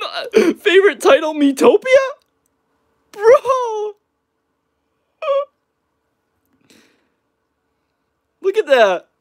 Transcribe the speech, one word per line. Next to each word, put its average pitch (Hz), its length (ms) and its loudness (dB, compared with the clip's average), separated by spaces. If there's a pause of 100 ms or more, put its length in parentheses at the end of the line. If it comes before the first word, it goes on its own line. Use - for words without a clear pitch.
(360)
m-, 370 180 2
favorite 349 460 0
title, 311 320 0
Miitopia? 277 460 2 (1300)
Bro! 453 800 0
<laughs> - 0 - (4000)
Look 381 160 -4
at 392 100 -2
that. 214 420 0 (120)